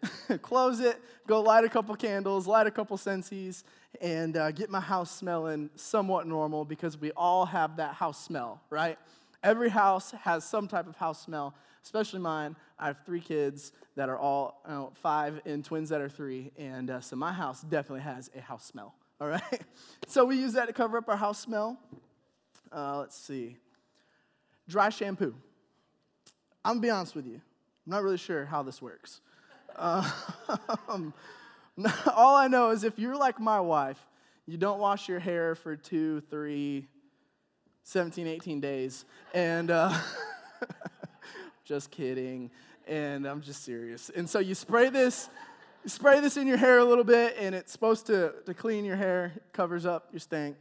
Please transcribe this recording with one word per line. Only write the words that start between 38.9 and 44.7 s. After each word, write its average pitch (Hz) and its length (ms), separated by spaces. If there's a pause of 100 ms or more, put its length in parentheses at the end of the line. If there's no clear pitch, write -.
And, 170 360
uh, 170 220 (840)
<laughs> - 840
just 143 260
kidding. 127 600 (360)
And 143 400
I'm 143 160
just 143 220
serious. 117 500
And 175 140
so 214 100
you 190 160
spray 240 340